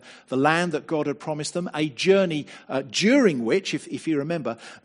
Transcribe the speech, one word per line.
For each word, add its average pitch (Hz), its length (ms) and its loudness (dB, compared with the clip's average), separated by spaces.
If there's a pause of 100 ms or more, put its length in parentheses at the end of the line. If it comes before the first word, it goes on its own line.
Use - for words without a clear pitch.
(280)
the 127 100 -2
land 160 340 2
that 147 140 -4
God 151 200 -2
had 143 140 -6
promised 151 320 -8
them, 175 220 -6
a 151 160 -2
journey, 175 560 2 (200)
uh, 135 140 -4 (100)
during 185 540 4
which, 165 300 0
if, - 140 -6
if 143 200 -8
you 156 80 2
remember, 139 400 -4 (280)